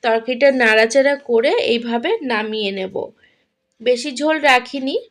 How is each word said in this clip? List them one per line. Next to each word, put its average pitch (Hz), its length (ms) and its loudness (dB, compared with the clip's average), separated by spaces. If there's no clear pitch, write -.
তরকারিটা 233 500 2
নাড়াচাড়া 240 600 4
করে 240 280 2
এইভাবে 233 460 -2
নামিয়ে 220 500 -4
নেব। 196 220 -8
বেশি 247 320 -2
ঝোল 302 280 0
রাখিনি। 269 560 0